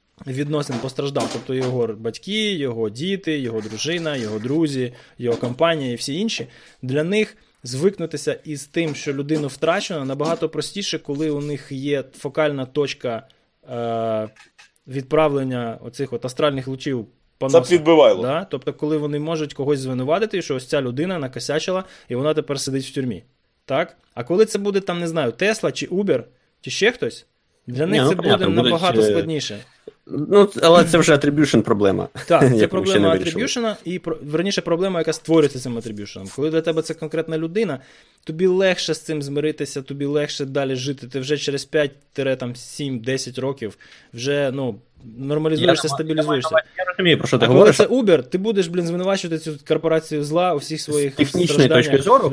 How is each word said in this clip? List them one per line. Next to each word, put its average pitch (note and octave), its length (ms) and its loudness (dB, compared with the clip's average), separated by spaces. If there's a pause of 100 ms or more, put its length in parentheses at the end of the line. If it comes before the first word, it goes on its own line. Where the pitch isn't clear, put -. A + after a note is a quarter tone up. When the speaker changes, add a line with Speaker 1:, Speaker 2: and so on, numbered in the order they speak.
(260)
Speaker 1:
відносин C#3+ 560 -4
постраждав, C#3 500 -4
тобто A#2+ 220 -6
його B2+ 320 -2
батьки, A#2 680 -4
його A#2+ 380 -4
діти, E3 480 -4
його A2+ 220 -4
дружина, D3 560 -4
його A2 220 -6
друзі, C3 540 -2 (260)
його A#2 180 0
компанія C3+ 560 -2
і - 20 -4
всі C#3 240 -6
інші, A3 280 -4 (360)
для C3+ 220 -2
них G#3 320 -2 (260)
звикнутися D3+ 840 -2
із D3 220 -10
тим, E3 280 -2
що C#3+ 180 -6
людину C#3+ 360 -2
втрачено, E3 560 -2
набагато D3+ 440 -2
простіше, D#3 500 -6
коли D3+ 320 -4
у C#3+ 100 -2
них C#3+ 320 -8
є C#3 320 -2 (140)
фокальна C#3+ 480 -2
точка, B2+ 600 -4 (440)
е, A2+ 580 -4 (580)
відправлення C3 1000 0
оцих B2 280 -8
от A#2+ 120 -6
астральних C3+ 440 -2
лучів C3 380 -6 (320)
по C3 100 -2
Speaker 2:
Це D#3 100 6
Speaker 1:
носу. E3+ 120 4
Speaker 2:
підбивайло. D3+ 520 6
Speaker 1:
Да? C#3 280 -2
Тобто, C#3 220 -6
коли D#3 240 -4
вони D3 220 -4
можуть D#3 360 -6
когось C#3+ 260 0
звинуватити, D3 640 -2
що C#3+ 120 -4
ось C3 120 -6
ця C#3+ 160 0
людина D3+ 360 -4
накосячила, D3+ 680 -4 (240)
і B2 60 -6
вона D3 200 0
тепер C#3+ 260 -2
сидить C3+ 240 -4
в - 100 -16
тюрмі. B2 280 -4 (420)
Так? D#3 320 -4 (180)
А A#2+ 100 -8
коли F3+ 220 2
це G#3+ 120 -2
буде, G3 220 -2
там, F3 200 -4
не E3+ 80 -4
знаю, D#3 220 -2
Tesla F#3+ 420 -2
чи C3+ 140 -8
Uber, F3 360 0 (380)
чи C3+ 100 -12
ще G3+ 220 2
хтось, - 340 -8 (400)
для B2+ 200 -2
Speaker 3:
Ні, F#3+ 60 0
Speaker 1:
них G#3 100 4
Speaker 3:
ну, C3 80 4
Speaker 1:
це F#3+ 60 2
Speaker 3:
понятно, - 300 2
Speaker 1:
буде - 100 0
Speaker 3:
будуть, - 160 4
Speaker 1:
набагато F3 280 2
Speaker 3:
е, G#2+ 40 6
Speaker 1:
складніше. G#2+ 540 0 (480)
Speaker 3:
Ну, G3 420 4 (140)
але E3 220 8
це E3 140 4
вже D#3+ 160 6
attribution C#3+ 480 4
проблема, G2 460 2 (180)
Speaker 1:
Так, D#3+ 140 4
Speaker 3:
<laughs> - 0 -
Speaker 1:
це C#3+ 60 8
Speaker 3:
яку B2+ 80 6
ми A2+ 40 4
ще G#2 100 4
Speaker 1:
проблема F#3+ 440 2
Speaker 3:
не - 60 4
вирішили. F3 260 -2
Speaker 1:
attribution, A#3 300 -4 (100)
і F3+ 140 -4
про-, D#3+ 240 -6
верніше, E3+ 380 -2
проблема, E3+ 380 0
яка D#3+ 140 0
створюється D3+ 460 2
цим B2 200 -6
attribution. G2+ 580 -12
Коли D3 140 -2
для D#3+ 100 0
тебе D#3+ 220 0
це D#3 120 -8
конкретна D#3+ 440 -6
людина, E3+ 420 -4 (440)
тобі D#3+ 220 -2
легше F#3 480 0
з - 60 -6
цим D#3 220 -6
змиритися, C#3+ 600 -4
тобі C#3+ 220 -8
легше D3 400 -2
далі C3+ 320 -2
жити. C3 300 -8
Ти C3 140 -8
вже C#3 180 -2
через C#3 260 -4
п'ять D3 260 0 (220)
тире, C3+ 240 -2
там, B2 200 -8
сім, C3+ 440 -8
десять B2 380 -6
років B2+ 400 -6 (360)
вже, C#3 400 -2
ну, B2+ 260 -4 (380)
нормалізуєшся, D#3 720 0
Speaker 3:
Я C#3 60 -4
Speaker 1:
стабілізуєшся. D#3 640 0 (220)
Speaker 3:
я F#3 60 -6
розумію, F3+ 340 4
про - 80 -4
що B2+ 120 2
ти A2+ 60 4
Speaker 1:
А A2+ 40 6
коли C3 100 8
Speaker 3:
говориш. G#3 180 10
Speaker 1:
це G#3 100 6
Uber, G3 360 4
ти - 160 -4
будеш, G3 280 0
блін, E3+ 200 -4
звинувачувати F3 520 -2
цю D#3 140 -8 (160)
корпорацію D#3 560 0
зла E3+ 300 0
у - 20 0
всіх D3+ 240 -6
своїх D3 320 0
Speaker 3:
З - 40 -20
технічної D3 520 4
точки D#3+ 140 6
Speaker 1:
стражданнях C#3 200 2
Speaker 3:
зору, G#3 300 6